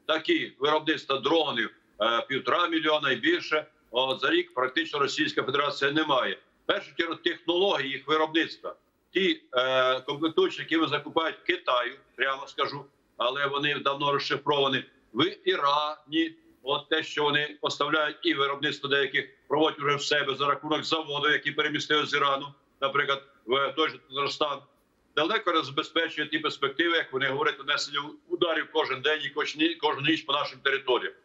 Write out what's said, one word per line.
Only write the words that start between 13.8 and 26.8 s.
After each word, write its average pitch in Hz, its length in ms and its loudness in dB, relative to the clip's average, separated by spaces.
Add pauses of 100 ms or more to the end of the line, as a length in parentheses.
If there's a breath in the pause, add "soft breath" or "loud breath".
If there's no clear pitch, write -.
розшифровані, 139 720 0 (300)
в 165 360 0
Ірані, 151 840 0 (280)
от 143 260 -4
те, 156 140 0
що 151 200 -2
вони 147 380 0
поставляють, 151 640 0
і 165 100 2
виробництво 139 560 -2
деяких 139 400 0 (180)
проводять 151 320 2
вже 143 160 0
в 139 80 -6
себе 139 320 0
за 139 120 0
рахунок 147 360 -2
заводу, 147 460 -2
які 147 220 0
перемістили 147 540 0
з 120 80 -4
Ірану, 143 340 0 (340)
наприклад, 139 420 0 (220)
в 135 300 0
той 156 140 0
же 131 80 -12 (120)
Татарстан, 139 500 -2 (560)
далеко 180 360 0
не 160 100 2
забезпечує 151 680 -4
ті 151 120 -4
перспективи, 151 580 -2